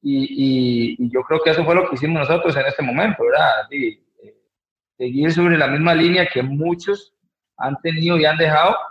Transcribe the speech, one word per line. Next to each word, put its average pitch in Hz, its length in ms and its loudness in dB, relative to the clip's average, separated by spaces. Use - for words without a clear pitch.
Y, 139 220 -2
y, 127 720 -2
y 120 60 -4
yo 127 120 -2
creo 160 200 -2
que 160 80 4
eso 151 140 0
fue 170 100 2
lo 185 140 2
que 143 60 -4
hicimos 151 320 -2
nosotros 170 280 0
en 135 100 0
este 135 160 -4
momento, 143 440 -2
¿verdad? 147 440 2
Sí, 127 320 -6
eh, 101 120 -20
seguir 135 360 -2
sobre 170 240 4
la 143 100 2
misma 156 260 2
línea 170 340 4
que 127 140 -2
muchos 170 720 -4
han 139 240 -6
tenido 165 360 0
y 156 80 2
han 156 120 2
dejado. 165 380 2